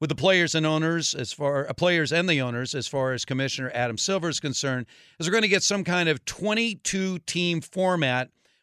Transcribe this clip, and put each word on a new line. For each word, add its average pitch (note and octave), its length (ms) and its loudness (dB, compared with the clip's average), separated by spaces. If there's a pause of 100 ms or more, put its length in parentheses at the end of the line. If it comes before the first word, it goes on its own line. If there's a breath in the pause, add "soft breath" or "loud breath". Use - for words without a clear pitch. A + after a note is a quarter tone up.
with D#3 80 0
the C#3 60 -2
players F3 380 4
and D#3+ 120 2
owners, D#3+ 500 0
as C3 160 -6
far, C#3+ 380 -2
uh, - 40 -4
players E3+ 380 2
and F3 160 2
the D3+ 140 2
owners, B2 340 -4
as B2 100 -4
far C3 280 -2
as A#2+ 100 -4
Commissioner C3 500 -4
Adam A#2+ 240 -2
Silver F#3 300 0
is D3+ 140 -4
concerned, C3 460 -4 (320 loud breath)
is D#3+ 60 -4
we're F3+ 80 -2
gonna G#3+ 140 4
get F#3+ 160 4
some G3 220 0
kind F3 240 2
of C#3 160 0
twenty-two G3 920 -2
team F3 420 -2
format D#3+ 680 0 (340)